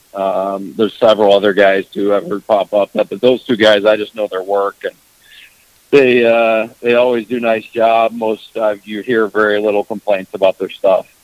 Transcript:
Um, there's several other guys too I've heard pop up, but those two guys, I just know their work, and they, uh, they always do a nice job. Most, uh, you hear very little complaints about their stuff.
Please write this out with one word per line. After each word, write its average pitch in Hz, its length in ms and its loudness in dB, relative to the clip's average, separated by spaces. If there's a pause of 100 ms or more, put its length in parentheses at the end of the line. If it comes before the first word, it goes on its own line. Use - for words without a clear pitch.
(140)
Um, 98 640 -6
there's 107 160 -2
several 107 400 2
other 101 200 2
guys 98 360 2
too 101 260 -2
I've 98 100 -4
heard 95 220 -10
pop 101 260 0
up, 101 200 0
but 107 160 -4
those 120 340 0
two 120 140 -4
guys, 104 260 2
I 107 140 2
just 104 180 -10
know 107 120 -4
their 95 160 -8
work, 98 420 -4
and 90 100 -8 (960)
they, 123 340 4
uh, 113 420 2 (140)
they 120 140 0
always 120 320 0
do 123 100 -4
a - 20 -4
nice 113 280 -2
job. 113 440 0
Most, 110 460 -6
uh, 107 260 -2
you 107 180 -10
hear 113 260 0
very 104 340 0
little 104 240 0
complaints 101 480 -6
about 95 240 0
their 92 120 -6
stuff. 92 380 0 (160)